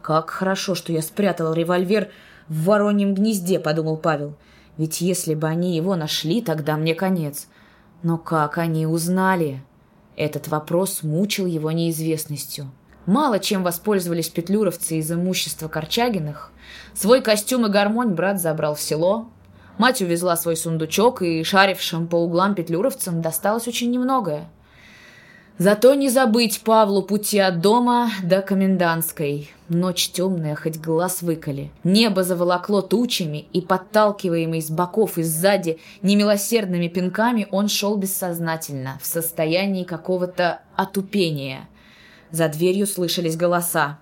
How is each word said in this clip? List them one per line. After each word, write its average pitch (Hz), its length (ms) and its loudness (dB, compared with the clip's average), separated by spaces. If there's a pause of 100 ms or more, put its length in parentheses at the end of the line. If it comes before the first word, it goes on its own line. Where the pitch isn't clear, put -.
«Как 156 300 0
хорошо, 190 440 -2
что 165 180 -6
я 160 100 0
спрятал 170 500 0
револьвер 180 560 2 (400)
в 156 160 -2
вороньем 202 480 4
гнезде», 190 460 0
подумал 156 400 0
Павел. 147 360 -2 (440)
«Ведь 156 240 -2
если 170 320 0
бы 156 120 -2
они 170 300 0
его 185 180 0
нашли, 165 460 -2
тогда 156 380 -2
мне 160 160 0
конец. 170 540 -2 (540)
Но 165 140 0
как 156 400 -2
они 160 300 0
узнали?» 170 760 0 (540)
Этот 151 320 -4
вопрос 165 540 -2
мучил 185 420 0
его 160 260 -2
неизвестностью. 160 1000 -4 (340)
Мало 233 360 4
чем 190 220 -2
воспользовались 175 680 0
петлюровцы 175 680 -2
из 156 120 -4
имущества 170 580 -4
Корчагиных. 160 840 -4 (420)
Свой 247 260 4
костюм 226 460 0
и - 20 2
гармонь 208 460 2
брат 185 260 0
забрал 156 340 0
в - 60 -10
село. 185 480 0 (480)
Мать 247 240 4
увезла 175 360 0
свой 165 200 -2
сундучок, 165 640 0
и 165 220 0
шарившим 185 640 2
по 170 100 0
углам 175 380 2
петлюровцам 170 640 -2
досталось 202 480 -2
очень 240 220 -2
немногое. 240 580 -2 (1120)
Зато 208 340 6
не 277 140 2
забыть 233 540 2
Павлу 208 400 4
пути 202 360 0
от 185 220 2
дома 240 500 4 (120)
до 185 180 4
комендантской. 170 1080 0 (180)
Ночь 175 420 -2
темная, 170 460 -2
хоть 160 220 -6
глаз 160 420 -2
выколи. 151 500 -4 (140)
Небо 196 380 4
заволокло 180 580 2
тучами, 185 720 -2
и, 185 80 2
подталкиваемый 185 1040 0
с 156 80 -8
боков 180 480 0
и 165 40 0
сзади 165 560 0 (220)
немилосердными 202 880 2
пинками, 196 640 0
он 202 180 0
шел 202 300 -2
бессознательно, 165 1040 -4
в - 40 -10
состоянии 170 800 -2
какого-то 175 800 -2 (140)
отупения. 170 920 -2 (600)
За 160 180 0
дверью 185 380 2
слышались 170 500 -2
голоса. 175 640 0